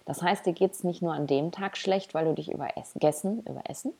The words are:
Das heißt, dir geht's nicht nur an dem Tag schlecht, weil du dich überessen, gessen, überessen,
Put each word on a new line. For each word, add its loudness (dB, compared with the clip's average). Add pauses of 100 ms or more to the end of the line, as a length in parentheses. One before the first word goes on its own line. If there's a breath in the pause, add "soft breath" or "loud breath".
Das -8
heißt, 2
dir 4
geht's 2
nicht 0
nur 0
an -2
dem 4
Tag -6
schlecht, 0
weil 2
du 4
dich -4
überessen, -6
gessen, 2
überessen, -8